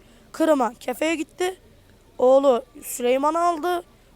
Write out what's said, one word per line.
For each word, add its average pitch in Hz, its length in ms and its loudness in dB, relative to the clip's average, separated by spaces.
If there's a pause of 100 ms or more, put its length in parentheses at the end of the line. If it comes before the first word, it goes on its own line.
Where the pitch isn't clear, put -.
(320)
Kırım'a, 285 420 0
Kefe'ye 302 420 -6
gitti. 359 420 -8 (600)
Oğlu 262 460 4 (200)
Süleyman'ı 269 560 -2
aldı. 349 440 -2 (320)